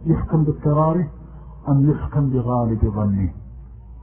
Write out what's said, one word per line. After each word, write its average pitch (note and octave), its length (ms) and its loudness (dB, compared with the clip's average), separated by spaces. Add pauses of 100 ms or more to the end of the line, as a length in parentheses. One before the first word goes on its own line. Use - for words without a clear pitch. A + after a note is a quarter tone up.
يحكم D#3+ 380 2
باضطراره D3+ 640 2 (600)
أم C#3 220 4
يحكم C#3+ 400 0
بغالب A#2+ 540 0
ظنه؟ G2+ 460 0 (720)